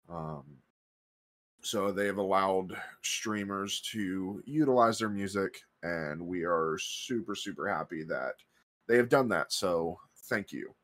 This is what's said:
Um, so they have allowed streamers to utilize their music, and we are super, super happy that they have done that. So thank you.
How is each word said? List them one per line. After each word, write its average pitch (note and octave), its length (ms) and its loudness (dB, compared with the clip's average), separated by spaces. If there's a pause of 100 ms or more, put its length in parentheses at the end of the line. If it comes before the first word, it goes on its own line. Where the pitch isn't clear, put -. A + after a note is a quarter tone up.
(100)
Um, D#2 340 -8 (1160)
so G2+ 300 -2
they G2+ 140 2
have G2 120 0
allowed F#2+ 580 2 (260)
streamers G2+ 800 -4 (120)
to F#2+ 520 -4
utilize B2+ 540 4
their A2+ 100 0
music, G2 540 -2 (220)
and E2 360 -4
we F2 240 -2
are D#2+ 340 2
super, - 580 -6
super E2+ 320 -6
happy D#2 340 -4
that C2 320 -4 (540)
they A#2 80 6
have A#2+ 120 6
done C3+ 200 6
that. F2 240 2
So E2+ 460 0 (260)
thank G2+ 280 -4
you. - 320 -10